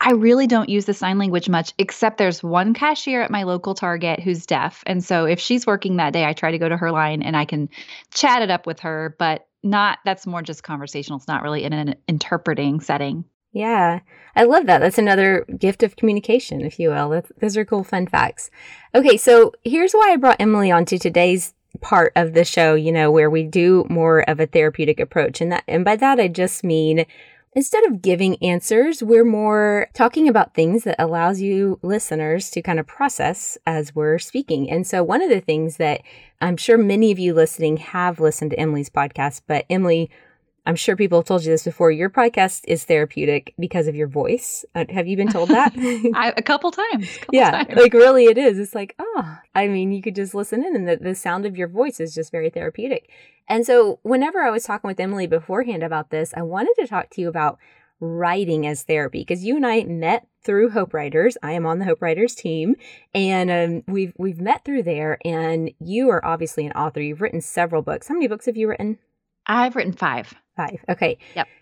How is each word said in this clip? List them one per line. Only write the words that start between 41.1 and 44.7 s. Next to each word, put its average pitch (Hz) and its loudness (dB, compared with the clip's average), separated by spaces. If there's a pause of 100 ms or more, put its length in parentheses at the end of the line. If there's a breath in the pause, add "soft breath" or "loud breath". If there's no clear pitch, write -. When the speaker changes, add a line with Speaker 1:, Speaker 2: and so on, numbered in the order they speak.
Speaker 2:
have 170 0
told 180 0
you 160 -2
this 160 0
before, 165 2
your 160 0
podcast 214 0
is 165 -2
therapeutic 147 0
because 170 -4
of 147 -4
your 151 -4
voice. - -4 (120)